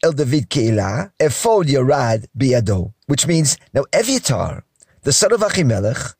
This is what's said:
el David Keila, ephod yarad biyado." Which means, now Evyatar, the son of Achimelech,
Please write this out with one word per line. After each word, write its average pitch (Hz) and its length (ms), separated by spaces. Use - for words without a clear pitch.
el 160 100
David 139 380
Keila, 110 680
ephod 180 460
yarad 131 600
biyado." 107 560
Which 143 200
means, 160 300
now - 180
Evyatar, 220 680
the 135 100
son 208 200
of 233 80
Achimelech, 123 800